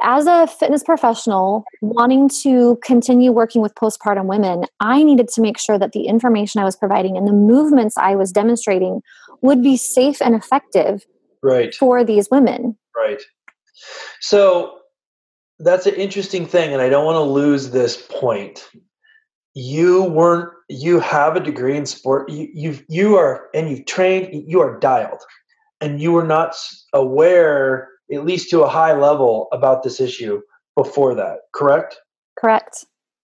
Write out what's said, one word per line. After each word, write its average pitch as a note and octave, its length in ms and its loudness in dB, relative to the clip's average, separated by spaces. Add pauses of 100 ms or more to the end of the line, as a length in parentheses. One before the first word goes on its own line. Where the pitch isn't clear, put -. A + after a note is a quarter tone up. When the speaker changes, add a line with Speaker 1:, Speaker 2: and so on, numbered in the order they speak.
Speaker 1:
as C#4 240 0
a E4+ 180 4
fitness D4+ 380 -2
professional A3 800 -2 (180)
wanting A#3+ 460 2
to B3 560 2
continue B3 480 4
working A3+ 300 0
with G#3 140 -4
postpartum G3+ 500 -2
women, F#3+ 400 -2 (160)
I B3+ 220 2
needed B3 260 4
to A#3 120 -2
make G#3+ 160 0
sure G#3 220 0
that F#3+ 140 -2
the G#3 120 -6
information G#3+ 540 0
I G3 60 0
was F#3+ 100 -2
providing F#3+ 400 -2
and F#3+ 100 -2
the G3+ 60 0
movements A#3 680 4
I G3 180 0
was F#3+ 180 -2
demonstrating G3+ 680 -2 (400)
would B3+ 220 4
be C4+ 140 2
safe C#4 440 0
and A#3+ 140 2
effective G3+ 720 -2 (360)
Speaker 2:
Right. B2+ 320 0
Speaker 1:
for B3 300 2
these G#3 260 0
women. B3 480 0 (160)
Speaker 2:
Right. A2+ 280 -4 (960)
So F#3+ 600 0 (800)
that's F3+ 260 0
an G3 100 0
interesting F#3+ 500 -6
thing, D#3 280 -2
and C3+ 80 -2
I B2+ 80 0
don't C#3+ 160 2
wanna D#3+ 180 0
lose C#3 480 0
this B2 380 -2
point. G#2 580 -6 (840)
You D#3+ 500 0
weren't, E3+ 460 0 (200)
you D#3 300 0
have D#3 360 0
a F3+ 40 -2
degree C#3+ 360 -4
in C#3+ 100 -6
sport. C3+ 440 -4
You, D3+ 240 -12
you've, D3 340 -10
you G3+ 300 2
are, C#3 360 0
and D#3 160 -4
you've C3+ 160 -10
trained, F#3 640 -2
you E3+ 140 2
are B2 180 -4
dialed, B2+ 420 -2 (600)
and D3 200 -6
you E3+ 100 0
were E3+ 140 2
not D#3 240 0
s-, - 440 -18
aware, C#3 960 2 (240)
at C#3+ 120 -8
least F3+ 260 -4
to E3 100 4
a C#3 80 2
high D#3+ 240 2
level, C#3 580 2
about C3 320 0
this B2 160 -6
issue A2+ 420 -6 (340)
before C3 400 0
that, G2 240 -6 (140)
correct? C#3+ 460 -2 (400)
Speaker 1:
Correct. - 460 -2 (380)